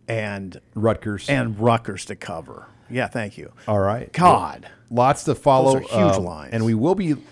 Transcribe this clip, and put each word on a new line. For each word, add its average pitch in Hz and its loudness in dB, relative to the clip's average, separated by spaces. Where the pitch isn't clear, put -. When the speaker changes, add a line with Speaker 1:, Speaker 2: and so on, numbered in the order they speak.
Speaker 1:
and 101 -6
Speaker 2:
Rutgers. 104 -2
Speaker 1:
and 120 -2
Rutgers 113 0
to 101 -12
cover. 80 -12
Yeah, 120 -4
thank 107 -8
you. - -18
Speaker 2:
All 104 0
right. 101 -2
Speaker 1:
God. 113 2
Speaker 2:
Lots 123 2
to 139 0
follow, 131 4
Speaker 1:
Those 127 -12
are 107 4
huge 98 4
Speaker 2:
uh, 95 0
Speaker 1:
lines. 80 -8
Speaker 2:
and 113 -2
we 113 2
will 139 2
be 170 -2